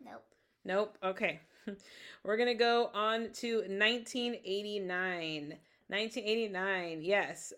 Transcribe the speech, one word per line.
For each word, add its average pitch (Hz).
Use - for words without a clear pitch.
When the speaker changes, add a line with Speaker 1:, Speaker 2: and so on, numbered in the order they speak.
Speaker 1:
Nope. -
Speaker 2:
Nope. 202
Okay. 190
<laughs> -
We're 208
gonna 240
go 233
on 226
to 226
nineteen 233
eighty-nine. 180
Nineteen 220
eighty-nine, 190
yes. 170